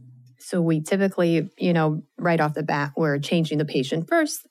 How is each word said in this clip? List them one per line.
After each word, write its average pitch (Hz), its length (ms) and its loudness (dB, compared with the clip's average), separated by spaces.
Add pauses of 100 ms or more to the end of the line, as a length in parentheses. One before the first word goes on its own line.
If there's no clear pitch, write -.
(400)
So - 200 -4
we 165 220 2
typically, 175 800 0
you 180 120 2
know, 160 300 2 (160)
right 170 240 2
off 151 140 0
the 156 80 -2
bat, 147 340 -4
we're 147 220 0
changing 156 400 0
the 151 60 0
patient 156 440 -4
first. 320 400 -2